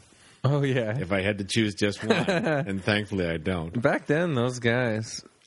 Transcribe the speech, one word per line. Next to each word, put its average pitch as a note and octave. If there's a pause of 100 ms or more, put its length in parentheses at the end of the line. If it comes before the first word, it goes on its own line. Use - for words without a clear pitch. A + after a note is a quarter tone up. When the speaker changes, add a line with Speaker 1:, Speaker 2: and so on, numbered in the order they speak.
(440)
Speaker 1:
Oh C#3+
yeah. B2
Speaker 2:
If F2+
I G2
had G2+
to G2+
choose G#2
just G2+
one, F3+
Speaker 1:
<laughs> -
Speaker 2:
and D3
thankfully G#2
I E2
don't. E2+
Speaker 1:
Back C#3+
then, D#3+
those B2
guys, A#2 (240)